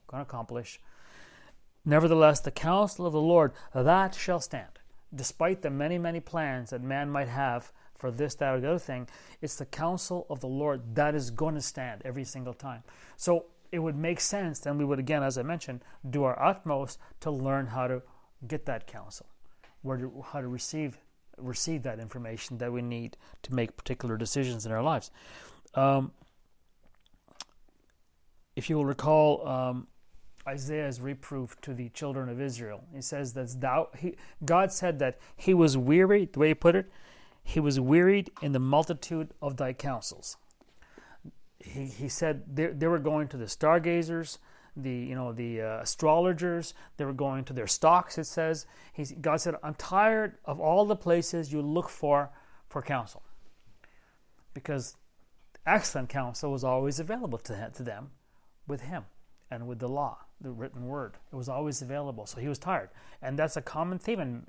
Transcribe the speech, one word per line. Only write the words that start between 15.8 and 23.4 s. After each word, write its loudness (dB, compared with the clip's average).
do 2
our 2
utmost 0
to -4
learn 0
how -2
to -2
get -4
that -4
counsel, -16
where -4
to, -8
how -6
to -6
receive, -6
receive -4
that -6
information -10
that -4
we -4
need -8